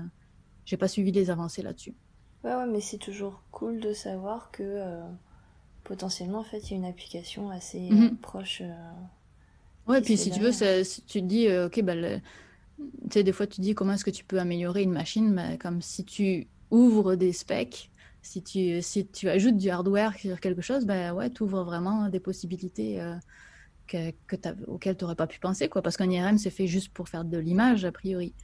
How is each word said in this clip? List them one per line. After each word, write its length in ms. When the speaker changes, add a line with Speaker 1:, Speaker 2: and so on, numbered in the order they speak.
Speaker 1:
j'ai 120
pas 120
suivi 220
les 200
avancées 320
là-dessus. 320
Speaker 2:
Ouais, 100
ouais, 140
mais 140
c'est 180
toujours 500
cool 300
de 140
savoir 580
que, 120
euh, 380
potentiellement, 560
en 40
fait, 160
il 120
y 20
a 40
une 80
application 640
assez, 400
Speaker 1:
Mhm. 140
Speaker 2:
euh, 60
proche, 400
euh, 120
Speaker 1:
Ouais, 120
Speaker 2:
qui 60
Speaker 1:
puis 120
Speaker 2:
se 60
Speaker 1:
si 60
Speaker 2:
fait 60
Speaker 1:
tu 60
veux, 100
Speaker 2:
derrière. 80
Speaker 1:
c'est, 240
si 200
tu 180
te 40
dis, 220
euh, 200
ok, 140
bah, 140
le, 220
tu 60
sais, 120
des 80
fois, 160
tu 140
dis, 120
comment 200
est-ce 120
que 60
tu 120
peux 160
améliorer 440
une 80
machine ? 420
Bah, 240
comme 240
si 240
tu 420
ouvres 460
des 180
specs, 560
si 220
tu, 380
si 260
tu 220
ajoutes 280
du 120
hardware 460
sur 240
quelque 220
chose, 240
bah, 280
ouais, 180
t'ouvres 320
vraiment 460
des 100
possibilités, 840
euh, 140
que, 240
que 80
t'as, 180
auxquelles 300
t'aurais 180
pas 120
pu 120
penser, 300
quoi. 120
Parce 160
qu'un 140
I 100
R 60
M, 100
c'est 140
fait 160
juste 260
pour 160
faire 160
de 120
l'image, 460
a 80
priori. 520